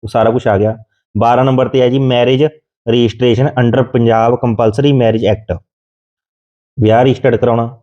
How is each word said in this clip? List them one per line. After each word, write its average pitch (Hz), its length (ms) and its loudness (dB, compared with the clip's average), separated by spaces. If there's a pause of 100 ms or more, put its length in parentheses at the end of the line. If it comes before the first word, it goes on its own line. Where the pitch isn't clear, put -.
ਉਹ 110 40 -12
ਸਾਰਾ 113 220 0
ਕੁਛ 123 160 -4
ਆ 104 120 0
ਗਿਆ। 107 180 -2 (420)
ਬਾਰਾਂ 120 260 2
ਨੰਬਰ 131 240 0
ਤੇ 131 120 -2
ਹੈ 123 80 2
ਜੀ 131 100 -2
marriage 131 500 0 (420)
registration 120 640 0 (100)
under 120 220 0
ਪੰਜਾਬ 117 480 0
compulsory 120 600 0
marriage 113 400 0
act, 90 320 -8 (1160)
ਵਿਆਹ 110 240 2
ਰਜਿਸਟਰਡ 123 320 0
ਕਰਾਉਣਾ। 120 460 -2